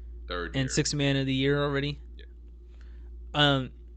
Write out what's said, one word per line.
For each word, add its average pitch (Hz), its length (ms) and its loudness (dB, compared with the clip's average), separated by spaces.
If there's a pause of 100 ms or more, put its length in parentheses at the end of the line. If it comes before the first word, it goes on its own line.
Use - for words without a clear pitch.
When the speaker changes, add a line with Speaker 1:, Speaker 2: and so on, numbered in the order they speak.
(280)
Speaker 1:
third 87 280 -2
Speaker 2:
And 135 80 4
Speaker 1:
year. 131 60 0
Speaker 2:
sixth 151 260 2
man 139 220 4
of 135 100 2
the 135 60 2
year 139 300 4
already? 143 360 0 (180)
Speaker 1:
Yeah. - 80 -16 (1080)
Speaker 2:
Um, 139 340 6 (280)